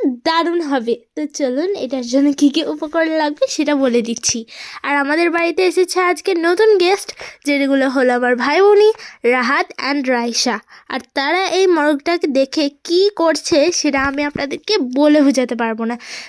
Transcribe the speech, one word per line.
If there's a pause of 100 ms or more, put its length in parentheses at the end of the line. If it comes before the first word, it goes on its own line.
দারুণ
হবে। (200)
তো
চলুন,
এটার
জন্য
কী
কী
উপকরণ
লাগবে
সেটা
বলে
দিচ্ছি। (380)
আর
আমাদের
বাড়িতে
এসেছে
আজকে
নতুন
গেস্ট, (300)
যেগুলো
হলো
আমার
ভাই
বোনি (320)
রাহাত (180)
and
রাইসা। (280)
আর (140)
তারা
এই
মোরগটাকে
দেখে (140)
কী
করছে
সেটা
আমি
আপনাদেরকে
বলে
বোঝাতে
পারবো
না। (300)